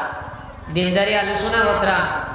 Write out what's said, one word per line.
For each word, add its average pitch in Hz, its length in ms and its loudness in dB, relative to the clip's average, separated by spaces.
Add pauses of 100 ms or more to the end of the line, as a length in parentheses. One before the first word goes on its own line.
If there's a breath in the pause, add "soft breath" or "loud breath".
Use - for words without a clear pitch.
(720)
দিনদারি 185 420 2
আলোচনা 202 480 0
কতরা, 196 320 2 (380)